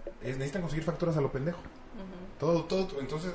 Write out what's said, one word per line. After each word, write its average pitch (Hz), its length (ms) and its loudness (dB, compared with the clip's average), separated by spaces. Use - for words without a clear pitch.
es, 127 140 -2
necesitan 143 260 -2
conseguir 156 220 0
facturas 165 320 2
a 147 40 6
lo 131 100 4
pendejo. 135 300 0
Todo, 165 260 4
todo, 185 240 2
entonces, 156 340 -2